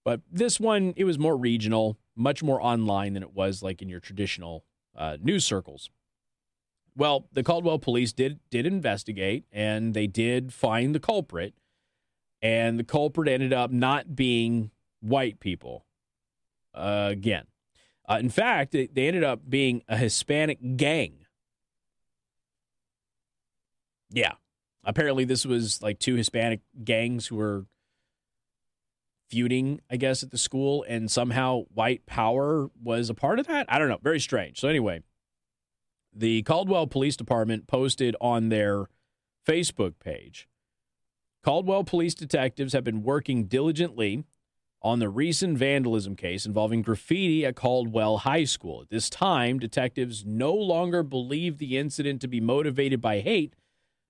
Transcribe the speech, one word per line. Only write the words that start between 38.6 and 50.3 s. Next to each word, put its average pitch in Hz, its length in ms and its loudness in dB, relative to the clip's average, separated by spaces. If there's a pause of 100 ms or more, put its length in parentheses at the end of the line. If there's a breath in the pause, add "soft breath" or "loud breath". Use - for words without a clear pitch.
Facebook 160 540 0
page, - 480 -14 (960)
"Caldwell 185 400 0
police 170 300 0
detectives 135 580 -2
have 131 140 0
been 110 180 -2
working 131 440 0
diligently 131 760 0 (580)
on 117 180 2
the 110 100 2
recent 156 480 0
vandalism 117 580 0
case 98 300 -6
involving 110 360 0
graffiti 156 640 0
at 127 120 -4
Caldwell 113 640 2
High 147 260 2
School. 71 380 -6
At - 60 -20
this 113 200 -2
time, 135 500 2
detectives 120 640 -4
no 120 280 0